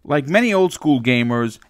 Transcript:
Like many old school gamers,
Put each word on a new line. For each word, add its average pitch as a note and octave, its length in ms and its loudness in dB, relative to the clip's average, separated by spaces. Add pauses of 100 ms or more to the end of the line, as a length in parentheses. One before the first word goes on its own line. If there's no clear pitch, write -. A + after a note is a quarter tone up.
Like C#3+ 260 -4
many A3 240 0
old F#3+ 220 2
school D3 260 0
gamers, A#2+ 580 -2 (120)